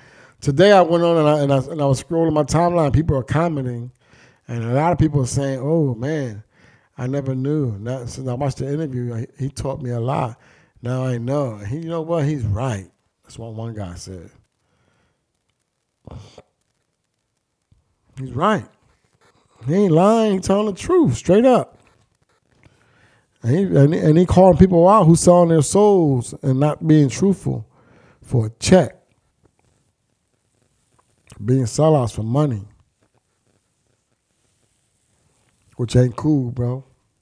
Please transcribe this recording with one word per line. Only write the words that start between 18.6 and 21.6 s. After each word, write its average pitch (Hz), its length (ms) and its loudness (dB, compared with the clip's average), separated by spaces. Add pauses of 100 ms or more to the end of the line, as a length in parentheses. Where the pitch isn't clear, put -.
He 135 80 -2
ain't 196 180 2
lying. 208 420 2
He 190 60 -2
telling 202 280 -2
the 190 120 -8
truth, 294 380 0
straight 208 280 2
up. 233 340 0 (1600)